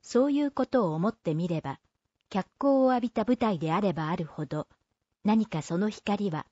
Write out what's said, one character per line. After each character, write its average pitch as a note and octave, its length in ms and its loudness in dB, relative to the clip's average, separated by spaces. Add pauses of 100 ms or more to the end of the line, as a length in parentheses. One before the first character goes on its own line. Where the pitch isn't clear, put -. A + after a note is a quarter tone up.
そ B3 240 2
う C#4+ 60 2
い C#4+ 80 2
う C#4+ 100 0
こ C4 140 -2
と A3+ 260 0
を D#3 40 -2
思 E3+ 160 0
っ - 60 -10
て D#3+ 180 -4
み E3 120 -2
れ E3 140 -2
ば、 C#3 180 -8 (520)
脚 F#3+ 180 -2 (100)
光 C#4 180 4
を C4 140 4
浴 B3 120 0
び A#3+ 80 -2
た A3 140 -2
舞 B3 120 2
台 G#3+ 220 0
で D#3+ 140 -2
あ F3+ 80 2
れ G3 120 2
ば D#3 160 -2
あ F3 80 -2
る E3+ 80 -4
ほ D3+ 220 -8
ど、 D3+ 200 -6 (580)
何 G#3+ 220 2
か D#3 160 -6
そ E3 160 -4
の G#3+ 120 0
光 G3+ 400 -4
は D3+ 220 -6